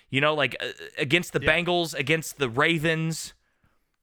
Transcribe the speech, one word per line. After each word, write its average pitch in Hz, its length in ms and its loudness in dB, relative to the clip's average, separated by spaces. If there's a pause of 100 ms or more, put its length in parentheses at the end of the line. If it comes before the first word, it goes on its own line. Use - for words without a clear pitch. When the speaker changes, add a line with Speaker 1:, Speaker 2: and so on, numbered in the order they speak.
Speaker 1:
You 131 140 0
know, 151 120 4
like, 135 240 0
uh, - 100 -8 (280)
against 156 380 0
the 151 80 0
Speaker 2:
Yeah. 143 80 2
Speaker 1:
Bengals, 170 440 2
against 147 440 -2
the 135 100 2
Ravens, 160 840 0 (680)